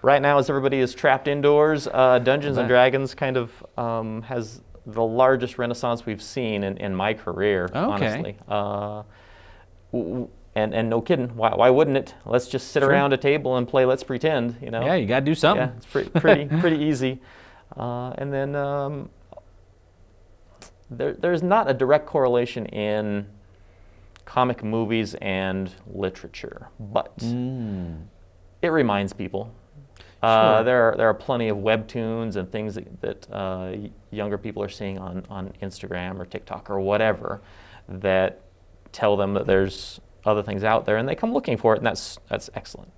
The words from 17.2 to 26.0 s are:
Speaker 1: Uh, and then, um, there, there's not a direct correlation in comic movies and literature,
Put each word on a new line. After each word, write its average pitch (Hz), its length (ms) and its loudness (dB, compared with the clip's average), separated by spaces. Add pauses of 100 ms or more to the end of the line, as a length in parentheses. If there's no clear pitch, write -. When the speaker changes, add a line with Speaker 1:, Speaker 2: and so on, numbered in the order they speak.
Speaker 1:
Uh, 123 420 -6
and 139 140 -6
then, 139 240 -2
um, 139 540 -4 (1800)
there, 135 220 -4
there's 170 300 0
not 190 280 2
a 127 40 2
direct 135 320 2
correlation 120 600 0
in 104 600 -2 (1000)
comic 123 400 0
movies 110 560 -2
and 95 500 -4 (220)
literature, - 760 -10 (120)